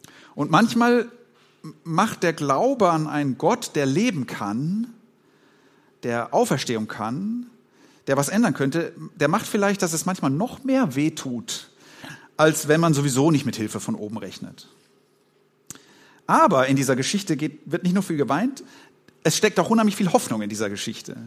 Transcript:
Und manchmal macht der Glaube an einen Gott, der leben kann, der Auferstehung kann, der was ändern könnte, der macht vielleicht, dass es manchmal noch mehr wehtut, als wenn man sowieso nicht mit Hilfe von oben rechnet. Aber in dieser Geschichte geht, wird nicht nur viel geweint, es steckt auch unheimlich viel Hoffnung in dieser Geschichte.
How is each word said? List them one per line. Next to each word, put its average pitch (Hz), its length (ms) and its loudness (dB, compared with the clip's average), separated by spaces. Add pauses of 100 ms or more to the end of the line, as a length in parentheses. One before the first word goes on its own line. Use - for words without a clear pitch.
(340)
Und 143 160 -4
manchmal 233 600 4 (720)
macht 175 400 -2
der 165 120 2
Glaube 175 560 2
an 156 160 0
einen 143 320 -2
Gott, 214 360 0
der 143 120 0
leben 160 400 0
kann, 151 680 -4 (1120)
der 117 320 -2
Auferstehung 135 540 0
kann, 196 580 -6 (600)
der 135 120 2
was 143 100 2
ändern 202 240 2
könnte, 139 400 -2 (220)
der 143 140 2
macht 202 180 0
vielleicht, 202 340 0
dass 165 140 0
es 156 100 -4
manchmal 185 260 -2
noch 175 320 -4
mehr 262 320 0
wehtut, 139 760 -4 (680)
als 151 320 4
wenn 160 140 4
man 165 100 4
sowieso 139 380 2
nicht 143 160 2
mit 123 100 -4
Hilfe 107 240 -4
von 113 140 -6
oben 104 240 -8
rechnet. 98 500 -16 (1600)
Aber 196 400 4
in 135 100 4
dieser 135 200 2
Geschichte 151 420 -2
geht, 151 260 -6
wird 170 200 -4
nicht 180 100 2
nur 202 80 2
viel 165 160 -4
geweint, 156 440 0 (600)
es 160 140 2
steckt 208 240 2
auch 170 80 2
unheimlich 220 280 4
viel 180 160 0
Hoffnung - 280 2
in 104 80 -4
dieser 104 220 -4
Geschichte. - 440 -10 (120)